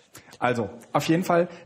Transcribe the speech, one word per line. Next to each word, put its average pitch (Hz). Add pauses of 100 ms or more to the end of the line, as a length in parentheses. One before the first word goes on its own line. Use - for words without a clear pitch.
(380)
Also, 117 (240)
auf 147
jeden 165
Fall, 175 (160)